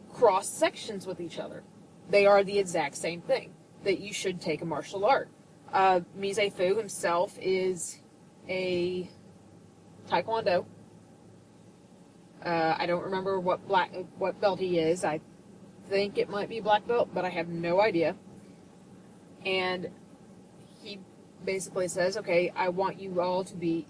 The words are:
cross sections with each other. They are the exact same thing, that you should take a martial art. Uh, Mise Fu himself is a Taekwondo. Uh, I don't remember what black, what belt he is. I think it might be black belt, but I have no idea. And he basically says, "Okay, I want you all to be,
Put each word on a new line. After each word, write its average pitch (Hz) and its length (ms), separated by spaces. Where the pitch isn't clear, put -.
cross 196 380
sections 226 560
with 175 120
each 170 200
other. - 240
They 202 160
are 202 180
the 202 140
exact 175 380
same 170 260
thing, - 320
that 185 160
you 202 120
should 185 260
take 151 220
a 170 60
martial 190 400
art. - 240
Uh, 190 280
Mise 196 400
Fu 190 220
himself 196 640
is 185 600
a 180 580
Taekwondo. 220 560
Uh, 165 340
I 175 60
don't 175 200
remember 190 360
what 180 260
black, 185 260
what 180 240
belt 190 180
he 180 180
is. 165 260
I 160 160
think 202 300
it 214 100
might 196 220
be 226 100
black 208 260
belt, 240 280
but 180 100
I 180 60
have 170 180
no 170 320
idea. 175 340
And 185 460
he 202 160
basically 190 420
says, 185 300
"Okay, 180 400
I 180 120
want 180 320
you 185 200
all 180 240
to 185 100
be, 165 360